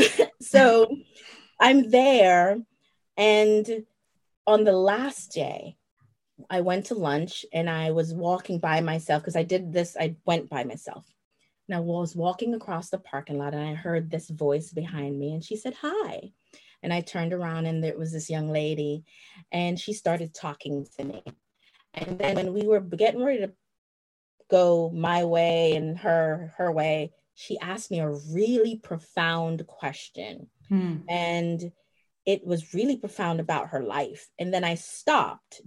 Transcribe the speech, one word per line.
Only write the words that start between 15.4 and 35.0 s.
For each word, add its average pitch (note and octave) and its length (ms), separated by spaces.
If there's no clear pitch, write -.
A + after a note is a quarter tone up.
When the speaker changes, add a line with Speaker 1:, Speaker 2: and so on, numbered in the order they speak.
Speaker 1:
she - 120
said, B3+ 260
"Hi." D#4+ 520
And F3 100
I F3 60
turned E3+ 320
around E3 360
and D#3+ 140
there D#3+ 160
was D#3+ 140
this D#3 180
young D#3 220
lady D3+ 540
and F3 300
she - 140
started E3 400
talking C#3+ 520
to C#3 80
me. - 180
And F3+ 260
then F#3+ 160
when F#3 180
we G#3 140
were G#3 140
getting G#3 420
ready C4+ 160
to G3 140
go F3 400
my E3+ 340
way E3 540
and D#3 220
her, E3 580
her F3+ 120
way, D#3 440
she - 260
asked F#3+ 320
me E3 100
a D3+ 80
really G#3 680
profound E3 920
question. - 840
Speaker 2:
Hmm. F3+ 300
Speaker 1:
And E3+ 640
it G3 220
was E3+ 300
really B3 220
profound F3 420
about D#3+ 300
her C#3 120
life. B2 560
And F3+ 160
then F3+ 100
I E3+ 120
stopped - 920